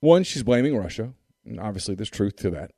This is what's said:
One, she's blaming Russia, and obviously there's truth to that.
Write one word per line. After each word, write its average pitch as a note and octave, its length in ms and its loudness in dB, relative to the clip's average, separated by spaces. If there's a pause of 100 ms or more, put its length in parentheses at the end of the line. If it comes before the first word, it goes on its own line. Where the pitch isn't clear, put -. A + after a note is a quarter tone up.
One, E3+ 240 6
she's D3 180 -6
blaming B2 340 2
Russia, A2 360 -6 (320)
and - 160 -12
obviously G2+ 340 -6
there's G2+ 140 -8
truth G2+ 280 -2
to G2 140 -4
that. E2+ 280 -8